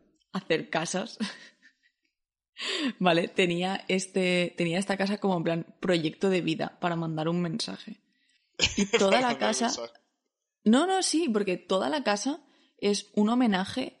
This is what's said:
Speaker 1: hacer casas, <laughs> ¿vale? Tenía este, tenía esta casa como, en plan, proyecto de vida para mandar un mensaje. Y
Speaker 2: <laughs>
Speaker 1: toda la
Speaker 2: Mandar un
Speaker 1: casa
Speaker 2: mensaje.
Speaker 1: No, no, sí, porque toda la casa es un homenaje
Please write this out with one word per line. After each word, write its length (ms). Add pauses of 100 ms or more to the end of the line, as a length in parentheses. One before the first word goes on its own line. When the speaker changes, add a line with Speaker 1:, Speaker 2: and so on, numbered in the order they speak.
(320)
Speaker 1:
hacer 380
casas, 500
<laughs> 1800
¿vale? 280
Tenía 600
este, 720
tenía 220
esta 180
casa 200
como, 200
en 60
plan, 220 (140)
proyecto 500
de 120
vida 380
para 160
mandar 320
un 140
mensaje. 600 (760)
Y 80
Speaker 2:
<laughs> 120
Speaker 1:
toda 240
la 80
Speaker 2:
Mandar 40
un 60
Speaker 1:
casa 280
Speaker 2:
mensaje. 260 (680)
Speaker 1:
No, 240
no, 160
sí, 260
porque 280
toda 320
la 140
casa 380 (380)
es 340
un 160
homenaje 720